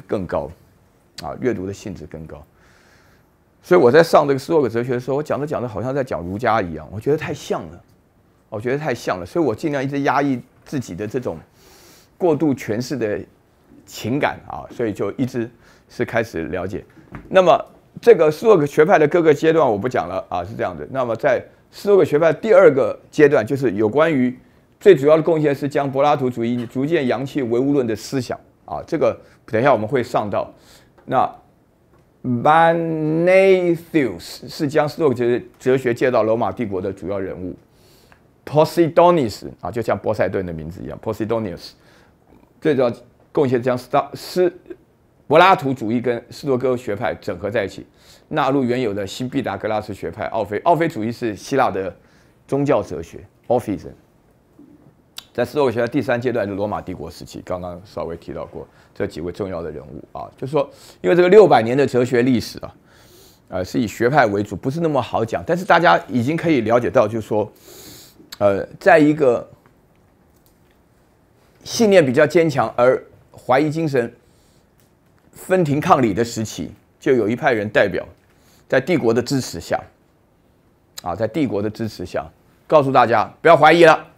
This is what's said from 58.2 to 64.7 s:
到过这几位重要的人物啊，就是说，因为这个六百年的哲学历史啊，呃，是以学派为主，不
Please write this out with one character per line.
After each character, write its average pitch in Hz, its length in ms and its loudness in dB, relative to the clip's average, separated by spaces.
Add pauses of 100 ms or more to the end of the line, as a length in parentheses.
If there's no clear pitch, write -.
到 78 120 -10
过 76 240 -16 (260)
这 101 100 -6
几 98 160 -10
位 87 120 -8
重 95 160 -8
要 87 140 -8
的 82 60 -10
人 73 160 -12
物 71 280 -18
啊， - 240 -14
就 135 100 -10
是 131 60 -10
说， 143 180 -2 (300)
因 180 100 0
为 175 60 6
这 175 60 6
个 180 60 4
六 202 160 10
百 143 160 6
年 117 160 0
的 139 80 4
哲 123 200 2
学 120 180 2
历 123 160 2
史 - 220 -8
啊， - 120 -14 (760)
呃， 92 160 -6
是 135 160 -4
以 120 40 0
学 117 240 -2
派 135 180 4
为 101 180 -2
主， 101 100 -10
不 131 160 -6